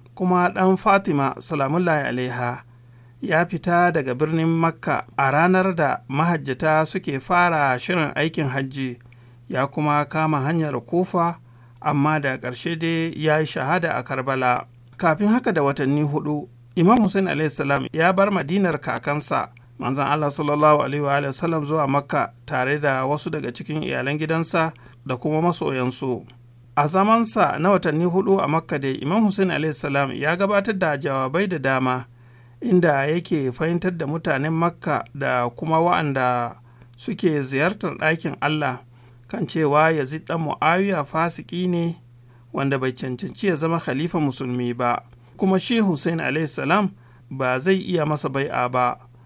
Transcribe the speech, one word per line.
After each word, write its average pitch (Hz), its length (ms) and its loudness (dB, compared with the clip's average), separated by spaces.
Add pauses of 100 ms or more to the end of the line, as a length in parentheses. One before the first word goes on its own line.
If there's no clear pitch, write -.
(140)
kuma 180 360 2
ɗan 190 280 4
Fatima 196 600 2
salamullahi 151 680 0
alaiha, 123 540 -4 (600)
ya 165 240 2
fita 175 460 2
daga 135 220 -2
birnin 160 340 0
Makka 165 560 0 (120)
a 135 140 2
ranar 185 460 2
da 143 220 0 (100)
mahajjata 156 800 0
suke 147 340 -6
fara 160 580 2
shirin 160 380 -2
aikin 151 320 0
hajji, 131 500 -6 (500)
ya 131 180 0
kuma 147 400 0
kama 156 340 0
hanyar 147 400 -2
Kufa, 170 580 -2 (420)
amma 147 400 2
da 135 160 -2
ƙarshe 143 420 -6
dai 165 380 -2
ya 151 220 2
yi 156 80 0
shahada 160 500 -2
a 127 60 -2
Karbala. 131 640 -2 (340)
Kafin 180 280 2
haka 240 240 2
da 160 100 2
watanni 139 400 2
hudu, 147 460 -2 (280)
Imam 214 260 6
Hussein 196 260 0
alayhi 151 220 0
salam 139 420 -2
ya 165 200 2
bar 196 180 2
Madinar 175 500 0
kakansa, 143 680 -4 (300)
manzon 135 280 -2
Allah 147 240 0
sallallahu 147 520 4
alaihi 143 200 -2
wa 139 140 2
alihi 143 160 -2
wasallam, 160 340 -2
zuwa 151 220 0
Makka 139 440 0 (140)
tare 139 320 -2
da 135 280 0
wasu 143 240 -4
daga 131 220 -6
cikin 151 300 -8
iyalan 135 360 -4
gidansa 160 540 0 (340)
da 131 100 -4
kuma 156 260 0
masoyansu. 131 840 -2 (500)
A 147 120 2
zamansa 208 680 2
na 175 120 4
watanni 175 340 2
hudu 185 360 2
a - 80 0
Makka 160 300 -2
dai, 139 160 -2
Imam 185 300 2
Hussein 190 260 2
alayhi 151 240 0
salam 139 380 -2
ya 151 240 -2
gabatar 202 420 0
da 160 200 0
jawabai 135 500 -2
da 175 100 -4
dama, 131 460 0 (560)
inda 165 460 4
yake 151 460 0
fahimtar 170 440 -2
da 160 100 -4
mutanen 156 460 -2
Makka 160 520 0 (100)
da 127 360 0
kuma 160 300 0
wa'anda 135 760 0 (400)
suke 160 460 -2
ziyartar 143 560 -2
ɗakin 156 420 -2
Allah 143 380 -2 (500)
kan - 180 -6
cewa 156 440 2
Yazid 151 360 -4
ɗan 165 140 -4
Mu'awiya 165 640 0
fasiki 170 640 -4
ne 170 280 -2 (560)
wanda 139 260 0
bai 131 140 -2
cancanci 127 540 -8
ya 180 100 2
zama 165 240 0
khalifa 160 400 -2
musulmi 123 540 -2
ba, 120 280 0 (340)
kuma 190 220 2
shi 233 200 0
Hussein 165 420 0
alayhi 147 280 -2
salam 170 420 0 (400)
ba 131 280 -2
zai 185 220 2
iya 170 260 -2
masa 151 220 -2
bai'a 135 400 -2
ba. 123 300 0 (280)